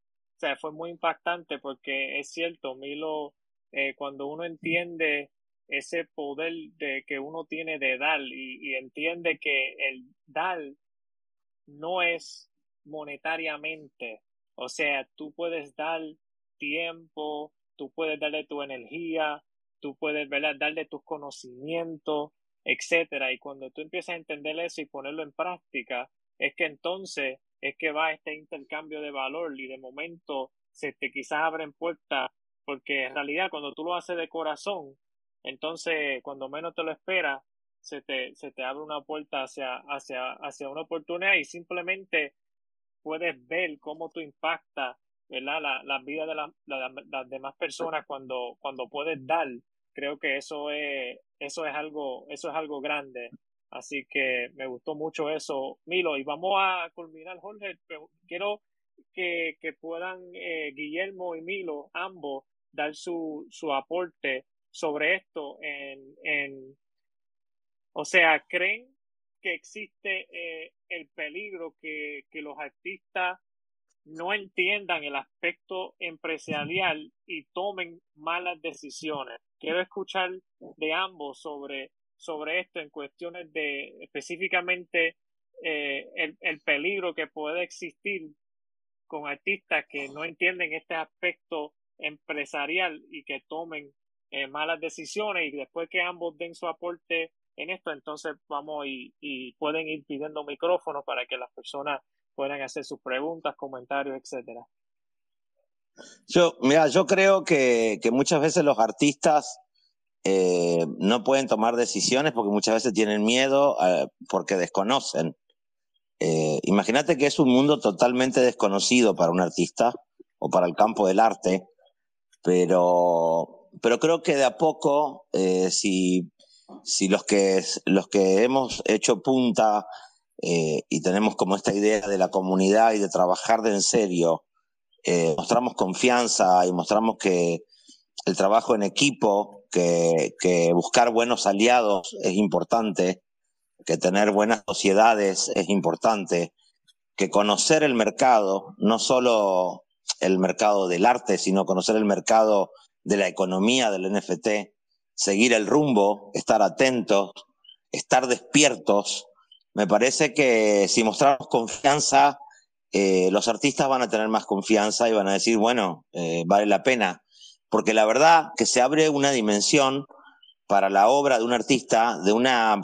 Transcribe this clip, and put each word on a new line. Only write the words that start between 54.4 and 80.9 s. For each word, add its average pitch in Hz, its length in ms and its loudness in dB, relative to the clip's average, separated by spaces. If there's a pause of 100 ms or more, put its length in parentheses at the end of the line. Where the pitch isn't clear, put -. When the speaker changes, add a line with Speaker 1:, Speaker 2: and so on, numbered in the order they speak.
Speaker 1:
me 135 120 -10
gustó 127 280 -10
mucho 151 340 -6
eso, 143 560 -8
Milo, 165 320 -4
y 135 60 -8
vamos 160 340 -6
a 185 360 -2
culminar, 165 440 -18
Jorge. 202 500 -16
Pero 156 220 -18 (180)
quiero 202 340 -6 (520)
que, 170 480 -6
que 156 120 -10
puedan, 175 460 -12 (140)
eh, 160 420 -10
Guillermo 175 600 -8
y 160 80 -14
Milo, 170 500 -10
ambos, 165 520 -10 (280)
dar 151 220 -6
su, 160 560 -10
su 156 200 -8
aporte 143 760 -6 (220)
sobre 156 460 -4
esto 151 460 -12
en, 139 640 -14
en, 139 540 -6 (1200)
O 151 60 -8
sea, 160 460 2
¿creen 214 440 -6 (480)
que 185 140 -8
existe, 196 680 -12
eh, 165 500 -16 (160)
el 165 260 -14
peligro 165 640 -12
que, 151 480 -12
que 156 120 -16
los 147 180 -16
artistas 185 800 -10 (640)
no 165 300 -8
entiendan 190 720 -4
el 143 100 -8
aspecto 180 840 -8
empresarial 160 1120 -6 (120)
y 165 280 -14
tomen 180 480 -8 (140)
malas 165 460 -8
decisiones? 143 800 -10 (200)
Quiero 170 220 -4
escuchar 185 480 -6 (300)
de 156 340 -8